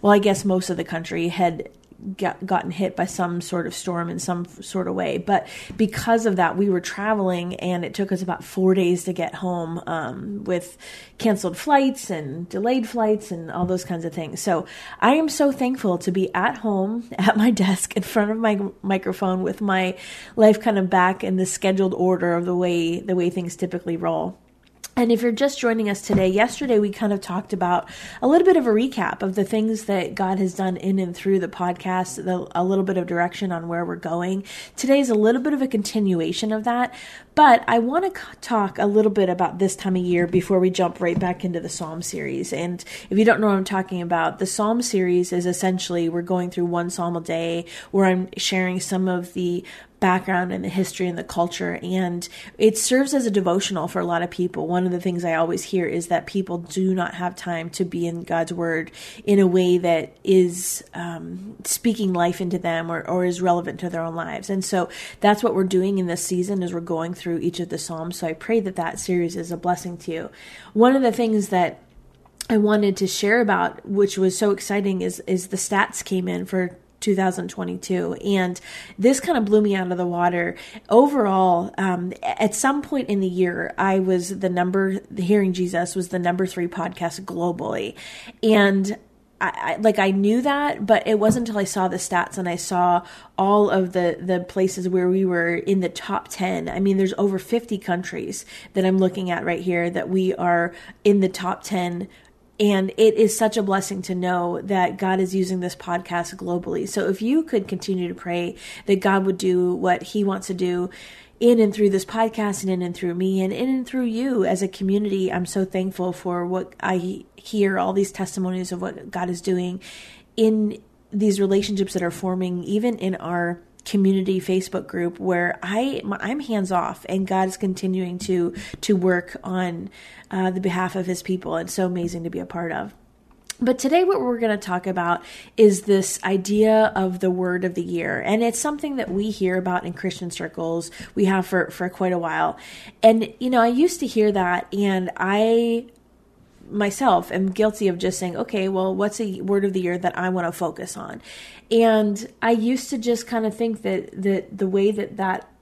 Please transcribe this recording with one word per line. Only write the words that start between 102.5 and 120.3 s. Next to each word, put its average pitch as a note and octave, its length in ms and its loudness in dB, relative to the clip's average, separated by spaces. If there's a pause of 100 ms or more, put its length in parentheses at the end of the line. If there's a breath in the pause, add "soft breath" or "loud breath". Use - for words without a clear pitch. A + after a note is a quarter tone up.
And G3 360 2
it A3 200 6
is G#3+ 200 4
such A3 220 0
a G#3+ 60 0
blessing G3 400 -2
to F#3+ 100 -6
know F3+ 480 -2
that F#3+ 380 0
God F#3+ 200 0
is F#3 140 0
using F#3 280 0
this F3+ 140 -6
podcast F3 600 -6
globally. F3+ 520 -4
So F#3+ 220 -2
if F#3+ 100 -2
you B3+ 220 2
could A3 260 -2
continue F#3 400 -4
to F3+ 60 -6
pray F3 420 -4 (300 loud breath)
that G3 140 4
God G3 260 2
would F#3+ 140 0
do F3+ 340 2
what F3+ 300 2
He G#3 200 -2
wants F#3+ 220 -2
to F#3+ 80 -6
do F3+ 380 -2 (480 loud breath)
in A#3 200 6
and G#3 140 4
through G#3 160 4
this F#3+ 160 0
podcast G#3+ 560 -2
and F#3+ 100 -2
in F3+ 120 0
and F3 100 -4
through F3 220 -4
me F#3+ 260 0
and F#3+ 100 0
in B3+ 160 -2
and C4 200 -2
through C4 160 -2
you A#3 420 0
as F#3 160 0
a G3 60 -2
community, G3 640 0
I'm F3 140 -4
so F#3+ 180 -2
thankful F#3 480 -4
for F3 320 -4
what F#3 340 -4
I F#3 460 -4 (100)
hear, G3 440 0
all F#3 140 0
these G3 180 2
testimonies F#3 600 -4
of F#3+ 80 -6
what - 300 -8
God F3+ 220 -4
is F3 100 -6
doing F3+ 400 -2 (560 loud breath)